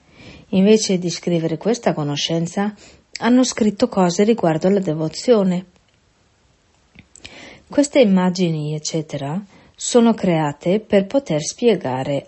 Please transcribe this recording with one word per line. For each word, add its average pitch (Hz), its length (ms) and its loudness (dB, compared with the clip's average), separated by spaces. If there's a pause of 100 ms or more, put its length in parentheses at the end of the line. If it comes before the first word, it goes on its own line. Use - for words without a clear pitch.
(500)
Invece 202 500 4
di 175 100 -4
scrivere 165 480 -4
questa 208 360 -2
conoscenza, 165 840 -4 (460)
hanno 247 220 4
scritto 220 440 0
cose 185 360 0
riguardo 180 440 0
alla 196 140 2
devozione. 180 840 0 (2000)
Queste 285 320 0
immagini, 180 760 2
eccetera, 151 640 -8 (340)
sono 233 380 2
create 175 640 0
per 196 280 0
poter 185 340 -2
spiegare 139 880 -2